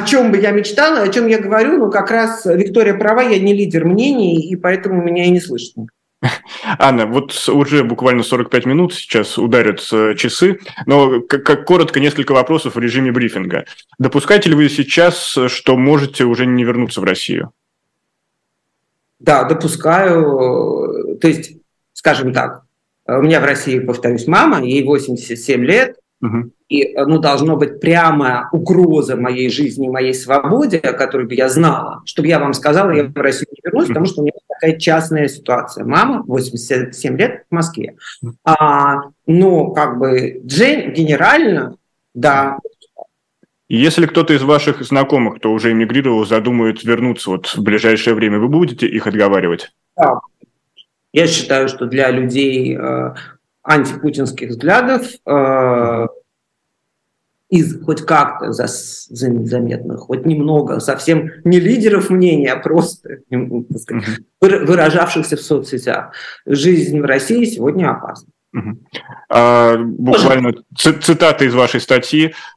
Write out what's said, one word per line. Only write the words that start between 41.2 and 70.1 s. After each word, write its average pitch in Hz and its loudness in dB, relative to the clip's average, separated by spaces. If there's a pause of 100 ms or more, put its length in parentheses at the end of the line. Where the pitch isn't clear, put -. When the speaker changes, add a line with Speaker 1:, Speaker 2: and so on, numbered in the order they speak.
Speaker 1:
да. 139 0 (1080)
Speaker 2:
Если 151 2
кто-то 156 2
из 135 2
ваших 143 2
знакомых, 135 0
кто 110 -2
уже 110 0
эмигрировал, 113 0
задумает 110 0
вернуться 117 -2
вот 92 -4 (100)
в 107 -4
ближайшее 110 2
время, 107 0
вы 113 2
будете 143 0
их 107 -4
отговаривать? 98 0 (240)
Speaker 1:
Да. 143 0 (920)
Я 165 4
считаю, 135 -2
что 127 -6
для 131 0
людей, 127 -2
э, 127 -6 (500)
антипутинских 139 -2
взглядов, 240 0 (200)
э, 127 0 (1400)
из - 0
хоть 151 -4
как-то 143 0
зас-, - -8
зам-, 117 -4
заметных, 120 -6
хоть - -6
немного, 151 0
совсем 165 -2 (140)
не 175 6
лидеров 208 2
мнения, 165 2
а 131 -4
просто, - -2 (120)
м, 120 -4
так 123 -10
сказать, 113 -8
Speaker 2:
Мгм. 113 -10 (160)
Speaker 1:
выра-, 190 4
выражавшихся 165 0
в - -12
соцсетях, 131 -4 (340)
жизнь 151 2
в 143 -2
России 139 0
сегодня 151 -2
опасна. - -12 (240)
Speaker 2:
Мгм. 107 -10 (500)
А, 120 6
буквально 123 2 (220)